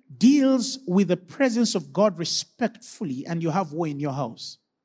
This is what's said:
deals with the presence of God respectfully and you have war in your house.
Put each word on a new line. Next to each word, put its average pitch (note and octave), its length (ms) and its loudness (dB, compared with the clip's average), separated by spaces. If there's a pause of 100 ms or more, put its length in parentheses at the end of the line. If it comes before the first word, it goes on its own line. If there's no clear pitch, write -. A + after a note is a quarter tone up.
(160)
deals C4 680 4
with F#3 220 2
the F3 100 0
presence A#3+ 560 0
of C#3+ 200 -6
God F#3 260 2
respectfully - 1040 -6
and E3 160 -4
you E3 80 0
have E3 220 -2
war E3 160 -4
in C#3+ 120 -6
your C#3+ 140 -4
house. B2+ 460 -8 (260)